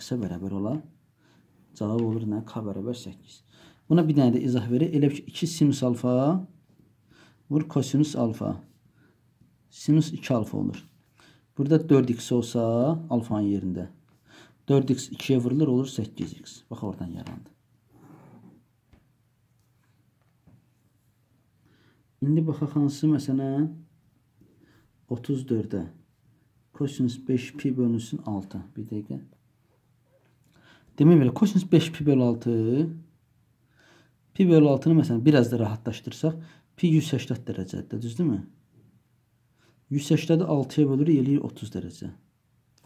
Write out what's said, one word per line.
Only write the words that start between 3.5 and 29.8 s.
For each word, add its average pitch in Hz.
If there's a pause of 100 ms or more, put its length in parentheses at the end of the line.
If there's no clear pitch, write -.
Buna 170
bir 156
dənə 127
də 123
izah 123
verir. 143
Elə 143
bil -
ki, -
iki -
sinus 139
alfa 127 (1120)
vur 151
kosinus 147
alfa. 110 (1120)
Sinus 156
iki -
alfa 110
olur. 50 (760)
Burada 147 (100)
dörd 131
x -
olsa 120 (460)
alfanın 113
yerində. 95 (840)
Dörd 131
x -
ikiyə -
vurulur, 131
olur 127
səkkiz -
x. - (140)
Bax, 117
oradan 90
yarandı. - (4000)
İndi 156
baxaq 147
hansı, 147
məsələn, 135 (1400)
otuz 127
dördə. 104 (880)
Kosinus 127 (120)
beş 127
pi 139
bölünsün 117
altı. 98 (140)
Bir 110
dəqiqə. 107 (1800)